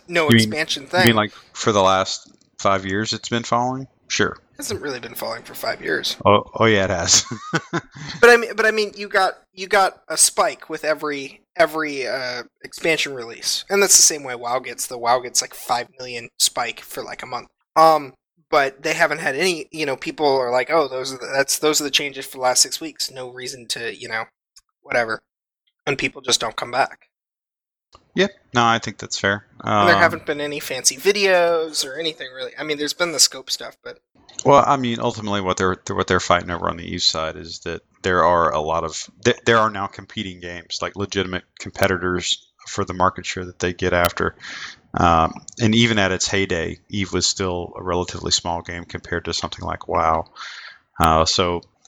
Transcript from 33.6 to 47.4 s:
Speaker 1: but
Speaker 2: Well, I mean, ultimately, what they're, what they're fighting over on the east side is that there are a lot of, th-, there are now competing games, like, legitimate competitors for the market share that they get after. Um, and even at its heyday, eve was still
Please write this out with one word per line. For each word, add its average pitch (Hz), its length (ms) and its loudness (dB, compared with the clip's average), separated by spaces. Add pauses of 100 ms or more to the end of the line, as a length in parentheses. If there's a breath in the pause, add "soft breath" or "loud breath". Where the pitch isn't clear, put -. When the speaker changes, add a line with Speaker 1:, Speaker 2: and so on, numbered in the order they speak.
Speaker 1:
but 123 140 -14 (460)
Speaker 2:
Well, 139 220 8
I 139 100 4
mean, 120 240 -4
ultimately, 107 420 -2
what 92 160 0
they're, 92 180 2 (140)
what 92 160 -2
they're 90 140 4
fighting 87 300 2
over 87 200 -4
on 82 80 -8
the 85 60 -12 (100)
east - 160 0
side 80 260 -4
is 82 240 -14
that 82 220 -8 (200)
there 90 220 4
are 85 280 4
a 76 80 0
lot 80 240 -2
of, - 240 -8 (160)
th-, 120 200 2
there 117 140 6
are 110 120 4
now 98 160 -6
competing 95 540 -12
games, 87 400 -12
like, 90 160 -6
legitimate 95 480 -4 (140)
competitors 90 880 -2 (220)
for 101 160 -4
the 98 100 -8
market 92 320 0
share 92 180 -8
that 90 140 -16
they 90 140 -2
get 90 200 -2
after. 87 420 0 (600 loud breath)
Um, 82 380 4 (280)
and 110 140 4
even 113 240 4
at 95 140 2
its 90 140 -2
heyday, 87 520 -2 (100)
eve 95 240 -4
was 87 140 0
still 90 500 -4